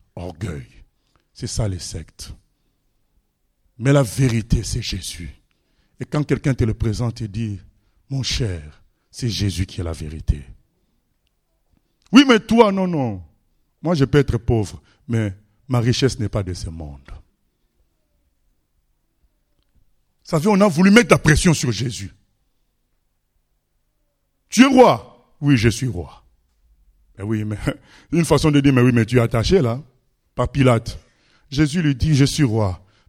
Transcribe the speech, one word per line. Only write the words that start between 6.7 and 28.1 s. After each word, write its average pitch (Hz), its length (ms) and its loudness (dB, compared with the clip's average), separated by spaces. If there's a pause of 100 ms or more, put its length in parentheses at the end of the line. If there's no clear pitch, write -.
présente, 113 460 -4
il 110 80 -8
dit, « 101 320 -8 (500)
Mon 135 120 -6
cher, 85 600 -6 (280)
c'est - 180 -8
Jésus 92 380 -4
qui - 160 -12
est - 20 -6
la 82 80 -6
vérité. » « 76 500 -6 (1700)
Oui, 269 140 8
mais 233 140 4
toi, 220 320 4
non, 190 140 -2
non. 123 360 -4 (600)
Moi, 170 120 -2
je 135 120 2
peux - 120 2
être 123 200 0
pauvre, 104 440 -4 (240)
mais 110 280 -4 (340)
ma 123 120 -2
richesse 123 380 0
n'est 104 120 -6
pas 104 120 -4
de 90 120 -8
ce 87 160 -12
monde. » 76 300 -16 (3250)
Vous - 120 -16
savez, 156 120 0
on 196 120 4
a 208 80 4
voulu 180 220 4
mettre 226 200 6
la 147 80 6
pression 156 360 2
sur 123 180 -4
Jésus. « 98 400 -8 (2500)
Tu 208 100 0
es 262 60 10
roi ? » « 247 480 4 (260)
Oui, 143 160 4
je 113 120 2
suis 131 180 -2
roi. » 87 380 -12 (920)
Eh 95 40 -12
oui, 107 220 -4
mais 107 120 -8 (280)
<laughs> - 280 -16